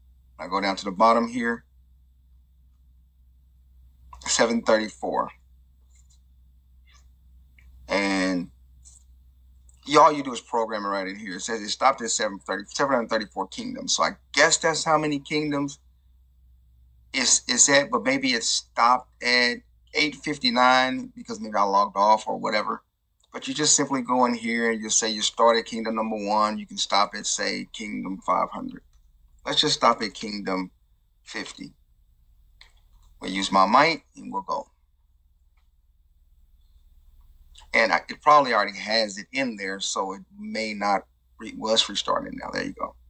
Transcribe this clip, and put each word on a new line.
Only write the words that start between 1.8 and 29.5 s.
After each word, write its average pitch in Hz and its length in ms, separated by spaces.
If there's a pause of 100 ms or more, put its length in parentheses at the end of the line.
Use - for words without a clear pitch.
seven 117 400
thirty-four. 104 720 (2500)
And 95 640 (1400)
y-, 143 120
all 156 120
you 147 100
do 135 120
is 113 80
program 110 440
it 101 40
right 98 180
in 98 100
here. 98 200
It 92 40
says 113 200
it 104 80
stopped 131 340
at 113 80
seven 104 260
thirty, 98 300
seven 139 260
hundred 117 160
thirty-four 107 380
kingdoms. - 480
So - 80
I 78 80 (200)
guess 160 260
that's 160 260
how 156 160
many 151 200
kingdoms 143 600 (1300)
it's, 131 340
it's 123 200
at, 139 220
but 113 140
maybe 131 300
it 117 100
stopped - 800
at 120 340 (360)
eight 151 240
fifty-nine 127 960
because 117 240
maybe 110 160
I 101 80
logged 101 340
off 107 300
or 101 100
whatever. 104 460 (500)
But 127 140
you 131 80
just 147 200
simply 139 280
go 127 220
in 120 100
here 117 360
and 113 80
you 107 120
say 113 180
you 107 140
start 117 340
at 113 80
kingdom 110 300
number 110 220 (100)
one. 107 320
You 101 80
can 101 100
stop 101 380
at, 104 100
say, 98 480
kingdom 101 460
five - 320
hundred. - 320 (640)
Let's 135 140